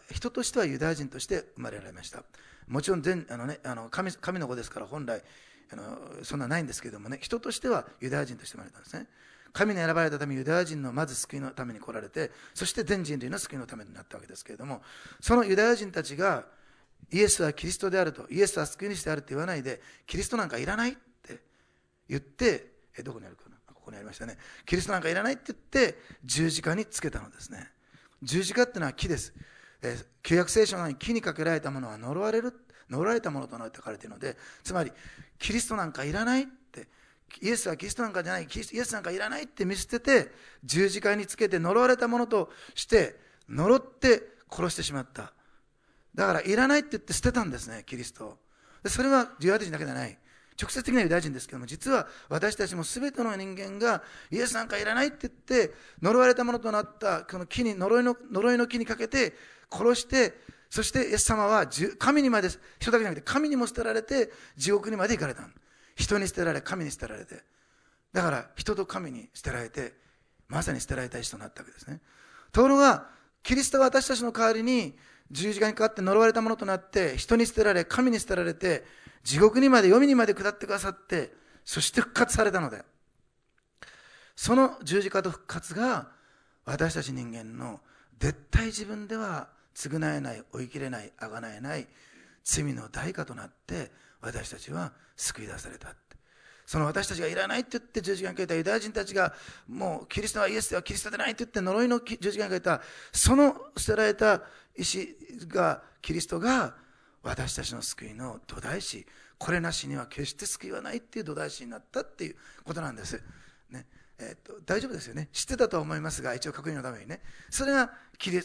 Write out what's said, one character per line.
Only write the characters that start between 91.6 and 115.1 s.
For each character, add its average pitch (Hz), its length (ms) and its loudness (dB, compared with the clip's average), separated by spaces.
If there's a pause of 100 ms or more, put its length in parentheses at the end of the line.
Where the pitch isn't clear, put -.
な 147 160 -8
い 156 120 -10 (560)
罪 147 280 -2
の 113 160 -10
代 156 240 -8
価 - 120 -8
と 120 100 -14
な 180 120 -16
っ - 40 -20 (160)
て、 170 240 -8 (300)
私 117 280 -10
た - 100 -16
ち - 120 -16
は 165 220 -8 (240)
救 - 260 -6
い 107 60 -12
出 98 100 -12
さ - 120 -14
れ - 80 -16
た。 - 180 -18 (680)
そ - 140 -4
の 151 80 2
私 196 220 -2
た 185 80 -6
ち 165 40 -6
が 165 60 -2
い 165 80 -2
ら 190 140 -2
な 214 80 -2
い 247 40 0
っ - 40 0
て - 140 -6
言 - 20 -20
っ - 40 -20
て - 160 -6
十 190 140 -2
字 185 80 -6
架 185 80 -4
に 175 60 -10
か 190 60 -2
け 180 40 -2
た 165 80 -2
ユ 165 80 0
ダ 190 100 0
ヤ 226 60 2
人 214 140 -10
た 208 120 -2
ち 196 80 -12
が、 185 220 0 (320)
も 190 380 -6
う - 20 -20
キ - 160 -6
リ 214 60 -4
ス - 60 -4
ト 208 40 -6
は 196 100 2
イ 208 60 -2
エ 220 60 -2
ス - 100 -4
で 185 60 -2
は 175 60 -2
キ - 100 -8
リ 202 80 -6
ス - 20 -4
ト 214 80 -8
で 208 60 -8
な 220 100 -2
い 226 60 -2
っ - 20 -4
て 240 80 -6
言 233 60 -8
っ - 20 -20
て 208 100 -2
呪 190 220 2
い 247 60 4
の 240 100 4
き-、 226 240 -10
十 202 80 0
字 202 80 -4
架 208 60 0
に 190 60 -4
か 185 60 0
け 175 40 -2
た、 160 200 2 (300)
そ - 240 6
の 277 220 8 (200)
捨 - 160 -2
て 208 60 0
ら 220 80 4
れ 208 80 4
た 208 280 4 (340)
石 185 400 -4 (320)
が、 160 340 2 (180)
キ - 120 -6
リ 165 80 -2
ス - 80 -4
ト 170 100 -2
が、 226 480 0 (400)
私 127 300 -4
た 131 80 -6
ち 123 80 -8
の 117 100 -10
救 - 240 -8
い 107 80 -16
の 120 320 -12
土 - 140 -16
台 147 180 -6
石、 - 260 -10 (320)
こ - 140 -6
れ 175 80 0
な 165 140 -4
し 143 160 -6
に 139 80 -6
は 131 100 -8
決 143 200 -8
し - 60 -8
て - 140 -10
救 - 220 -8
い - 20 -10
は - 100 -8
な - 140 -10
い 240 40 -8
っ - 20 -20
て - 180 -14
い 214 40 -6
う - 20 -10
土 151 100 -8
台 151 140 -6
石 - 160 -14
に 120 60 -14
な 117 80 -14
っ - 120 -20
た - 120 -4
っ - 20 -6
て - 200 -14
い 151 60 -10
う - 60 -18 (280)
こ 165 80 -10
と 165 80 -8
な 143 120 -6
ん 110 40 -14
で 104 80 -14
す。 - 160 -8 (480)
ね。 127 160 -16 (340)
え - 200 -14
っ - 40 -20
と、 - 220 -20
大 202 160 -2
丈 262 80 -6
夫 247 40 -12
で 170 80 -10
す - 80 -14
よ 113 60 -14